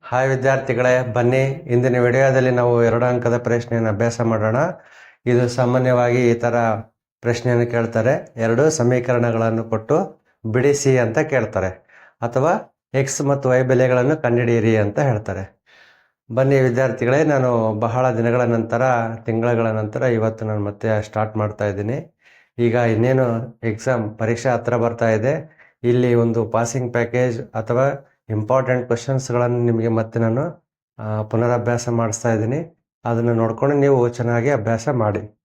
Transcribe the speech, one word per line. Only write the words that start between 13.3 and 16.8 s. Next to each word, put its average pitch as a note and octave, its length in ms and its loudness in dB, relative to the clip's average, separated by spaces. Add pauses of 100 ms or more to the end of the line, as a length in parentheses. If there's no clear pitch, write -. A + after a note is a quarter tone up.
ವೈ B2+ 140 4
ಬೆಲೆಗಳನ್ನು B2+ 540 2
ಕಂಡುಹಿಡಿಯಿರಿ A#2 600 2
ಅಂತ G#2 220 0
ಹೇಳ್ತಾರೆ. G#2+ 640 -4 (720)
ಬನ್ನಿ C3+ 260 4
ವಿದ್ಯಾರ್ಥಿಗಳೇ, B2+ 640 2